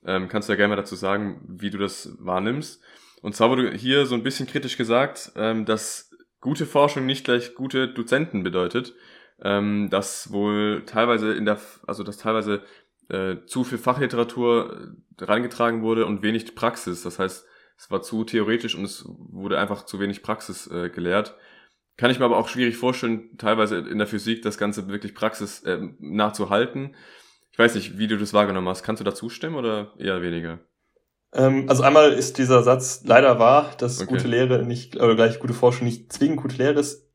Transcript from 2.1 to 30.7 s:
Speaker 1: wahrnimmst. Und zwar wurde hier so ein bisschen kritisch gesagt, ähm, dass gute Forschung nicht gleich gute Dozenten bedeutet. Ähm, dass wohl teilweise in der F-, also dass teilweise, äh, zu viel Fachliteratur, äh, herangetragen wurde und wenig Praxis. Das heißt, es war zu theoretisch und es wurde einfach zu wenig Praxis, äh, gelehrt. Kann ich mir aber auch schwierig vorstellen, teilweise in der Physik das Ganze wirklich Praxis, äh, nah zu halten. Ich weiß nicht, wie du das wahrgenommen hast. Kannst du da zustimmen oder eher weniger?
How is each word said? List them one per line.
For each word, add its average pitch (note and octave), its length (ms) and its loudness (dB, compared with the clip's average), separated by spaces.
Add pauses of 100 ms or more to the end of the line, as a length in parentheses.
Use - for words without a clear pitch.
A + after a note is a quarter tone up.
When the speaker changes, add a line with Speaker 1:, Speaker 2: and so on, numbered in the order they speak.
Speaker 1:
wahrnimmst. G#2 640 -4 (400)
Und G2+ 140 -10
zwar A2+ 140 4
wurde B2+ 260 2
hier C3 300 2
so B2 100 -2
ein A2+ 80 -2
bisschen C3 240 -4
kritisch C3+ 300 -6
gesagt, B2 580 0
ähm, A2 300 -2
dass - 460 -4 (280)
gute D3 260 -2
Forschung C#3+ 400 2
nicht C3+ 200 -4
gleich A#2+ 300 0
gute C3 340 -2
Dozenten B2 540 -2
bedeutet. F2+ 500 -2 (480)
Ähm, G#2 480 0
dass - 440 -4
wohl G#2 520 0
teilweise A2+ 480 2
in G#2 120 -2
der G#2 100 2
F-, - 320 -20
also G2+ 160 -8
dass G2+ 140 -14
teilweise, G#2+ 440 -2 (480)
äh, F#2+ 360 -4
zu B2+ 180 -4
viel B2 140 -6
Fachliteratur, A#2+ 1160 -2 (240)
äh, - 80 -14
herangetragen A#2 560 0
wurde A2+ 240 2
und G2 180 -4
wenig A2 320 -2
Praxis. - 480 -6
Das F2 160 -12
heißt, F#2 260 -4 (320)
es - 140 -20
war F#2+ 100 -2
zu A2 240 -4
theoretisch A2+ 500 0
und F2 80 -8
es - 240 -12
wurde F#2 500 -8
einfach G2+ 280 -4
zu G2 140 -10
wenig G2+ 240 -4
Praxis, - 440 -8
äh, F2 220 -6
gelehrt. F2+ 460 -2 (600)
Kann B2 140 2
ich B2 80 0
mir B2+ 60 2
aber A#2 120 4
auch A2+ 120 0
schwierig B2 280 0
vorstellen, B2 600 -2
teilweise G#2+ 400 2
in E2+ 200 -4
der G#2 100 0
Physik A2+ 340 -4
das G#2 160 -4
Ganze G2+ 320 -4
wirklich G2+ 260 -8
Praxis, - 480 -6
äh, F2+ 160 -2 (200)
nah G#2 340 0
zu G2 160 -4
halten. B2+ 460 0 (560)
Ich - 80 -20
weiß A#2 160 6
nicht, F#2 220 -8
wie G#2+ 100 -2
du G#2+ 100 0
das G2+ 160 -4
wahrgenommen G2 360 2
hast. F#2 140 -6
Kannst A2 160 -4
du A2 60 -8
da G2 100 0
zustimmen D#3+ 400 -8
oder A2 420 -4
eher F#2 240 -2
weniger? E2+ 380 -6 (720)